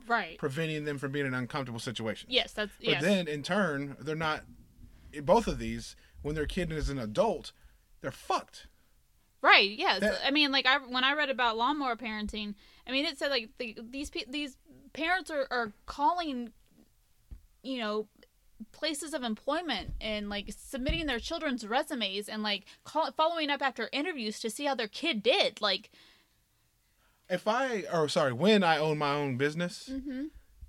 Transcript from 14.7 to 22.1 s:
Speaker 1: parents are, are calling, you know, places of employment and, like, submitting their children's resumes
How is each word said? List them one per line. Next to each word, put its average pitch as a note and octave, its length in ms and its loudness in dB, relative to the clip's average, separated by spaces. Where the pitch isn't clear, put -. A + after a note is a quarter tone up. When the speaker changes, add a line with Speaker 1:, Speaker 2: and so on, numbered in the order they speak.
Speaker 1:
parents E4 360 -2
are, C#4+ 220 -2
are A#3 220 -2
calling, C#4+ 640 -2
you B3+ 180 -6
know, G#3+ 280 -2
places D#4 420 -4
of C#4 80 -4
employment B3 680 -2
and, G#3 280 -4
like, G3+ 280 -6
submitting D4+ 480 -2
their B3 140 0
children's D4 440 -4
resumes G#3+ 640 -2